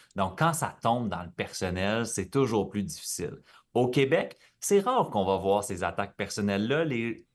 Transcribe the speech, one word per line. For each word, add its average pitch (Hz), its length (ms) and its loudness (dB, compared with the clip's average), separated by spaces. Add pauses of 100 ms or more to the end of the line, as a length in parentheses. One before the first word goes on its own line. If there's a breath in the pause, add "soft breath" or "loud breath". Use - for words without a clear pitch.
(160 loud breath)
Donc, 95 240 -2
quand 160 140 4
ça 139 280 -4
tombe 120 280 0
dans 87 140 -4
le 87 80 -12
personnel, 98 720 -2
c'est 101 240 -4
toujours 117 400 2
plus 104 140 -2
difficile. - 580 -8 (320 loud breath)
Au 123 160 4
Québec, 139 480 2 (240 soft breath)
c'est 202 180 4
rare 226 300 2
qu'on 101 160 0
va 95 100 4
voir 98 300 4
ces 92 180 -6
attaques 98 320 -4
personnelles-là. 107 680 0
Les, 117 500 -4